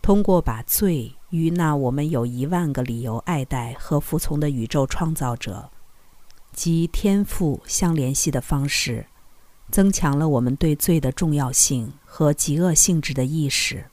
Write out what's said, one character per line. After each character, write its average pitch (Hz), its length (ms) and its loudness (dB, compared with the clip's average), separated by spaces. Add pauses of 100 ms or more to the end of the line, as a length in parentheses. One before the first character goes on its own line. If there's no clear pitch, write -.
通 208 220 6
过 185 180 4
把 113 220 -4
罪 147 500 -2 (160)
与 165 200 0
那 165 260 2
我 131 160 0
们 147 180 -2
有 123 160 0
一 123 200 -4
万 170 260 0
个 131 100 -2
理 117 200 -4
由 117 160 -6
爱 151 260 -4
戴 120 300 -6
和 - 260 -2
服 151 180 -2
从 147 220 -2
的 151 100 0
宇 120 160 -2
宙 135 220 0
创 160 260 -2
造 123 220 -2
者， - 340 -12 (840)
即 165 340 0
天 202 360 2
父 - 440 -2
相 170 260 0
联 139 220 0
系 165 160 0
的 127 80 0
方 139 280 -2
式， - 380 -4 (640)
增 196 220 4
强 143 260 2
了 156 120 2
我 135 100 4
们 123 160 2
对 156 180 2
罪 165 260 2
的 131 120 0
重 156 240 0
要 131 160 0
性 123 420 0 (120)
和 151 280 2
极 147 260 0
恶 175 140 2
性 170 280 4
质 143 120 -4
的 131 120 0
意 147 240 -2
识。 - 440 -4